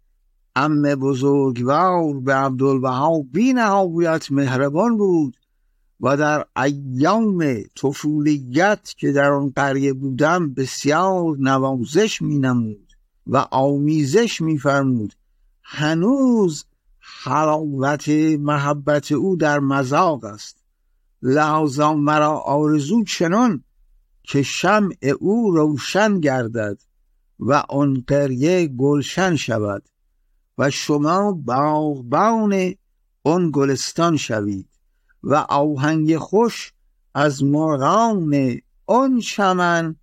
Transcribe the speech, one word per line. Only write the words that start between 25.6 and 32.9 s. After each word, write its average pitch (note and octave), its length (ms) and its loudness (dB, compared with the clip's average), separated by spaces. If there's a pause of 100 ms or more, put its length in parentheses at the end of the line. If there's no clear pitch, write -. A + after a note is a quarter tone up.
گردد A#2 640 -2 (580)
و A2 140 0 (160)
آن C3+ 380 0
قریه C#3+ 600 0
گلشن C#3+ 680 0
شود G#2+ 540 -4 (680)
و C3 120 2
شما D#3+ 640 0
باغبان D3+ 1400 0 (500)